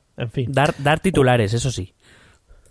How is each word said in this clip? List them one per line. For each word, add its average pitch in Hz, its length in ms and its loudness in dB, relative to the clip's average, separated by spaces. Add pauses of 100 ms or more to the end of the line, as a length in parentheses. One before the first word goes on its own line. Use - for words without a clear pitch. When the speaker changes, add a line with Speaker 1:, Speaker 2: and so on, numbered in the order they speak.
(160)
Speaker 1:
en 120 140 -8
fin. 135 220 -4
Speaker 2:
Dar, 143 260 2
dar 143 220 0
titulares, 123 540 2
eso 120 160 -2
sí. - 240 -8 (760)